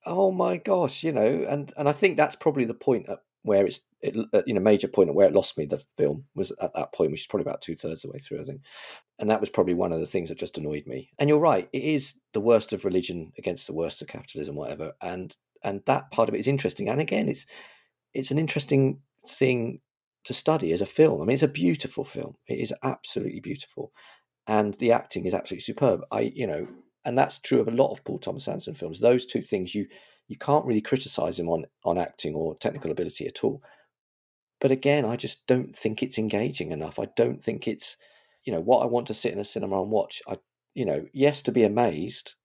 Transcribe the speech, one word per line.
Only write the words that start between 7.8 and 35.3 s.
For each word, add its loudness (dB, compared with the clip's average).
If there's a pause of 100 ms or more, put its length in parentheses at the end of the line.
of -12
the -14
way -12
through, -10
I -12
think. -12 (580)
And 0
that 4
was -2
probably 2
one 0
of -2
the -2
things -4
that -10
just -8
annoyed -6
me. -12 (100)
And 2
you're 6
right, 2
it -4
is -2 (200)
the 0
worst 4
of -6
religion -2
against -6
the -8
worst -4
of -14
capitalism, -10
whatever. -8
And, -10 (280)
and -6
that 0
part 4
of -4
it -2
is -2
interesting. -2
And 0
again, 0
it's, -4 (680)
it's -4
an 2
interesting 2 (260)
thing 0 (420)
to -6
study 2
as 2
a 0
film. 4
I -2
mean, 4
it's 4
a 6
beautiful 0
film. -10 (120)
It -4
is -4
absolutely -6
beautiful. -12 (560)
And 2
the 4
acting -2
is 0
absolutely -4
superb. 2 (100)
I, 0
you -4
know, -4 (380)
and -2
that's 0
true 2
of 2
a -2
lot 2
of -12
Paul -8
Thomas -8
Anderson -8
films. -10
Those 4
two -4
things, -4
you, -4 (400)
you -12
can't 2
really 2
criticise -2
him -2
on, 0 (180)
on 2
acting -4
or -2
technical -4
ability -6
at -8
all. -2 (1000)
But 4
again, 2
I -2
just -8